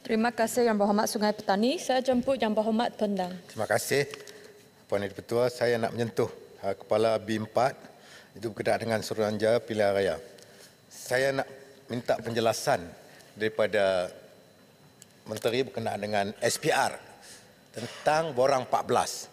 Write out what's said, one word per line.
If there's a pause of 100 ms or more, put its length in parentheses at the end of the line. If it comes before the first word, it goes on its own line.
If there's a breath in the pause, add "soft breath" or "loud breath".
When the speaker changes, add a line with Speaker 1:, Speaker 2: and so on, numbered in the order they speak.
Speaker 1:
Terima
kasih,
Yang
Berhormat
Sungai
Petani.
Saya
jemput
Yang
Berhormat
Pendang.
Speaker 2:
Terima
kasih, (800 loud breath)
Puan
Yang
Dipertua.
Saya
nak
menyentuh, (400)
uh,
Kepala
B
empat, (560 loud breath)
itu
berkenaan
dengan
Suruhanjaya
Pilihan
Raya. (720 loud breath)
Saya
nak (380)
minta
penjelasan (560 loud breath)
daripada (1200)
Menteri
berkenaan
dengan (160)
S
P
R (720 loud breath)
tentang
Borang
Empat
belas.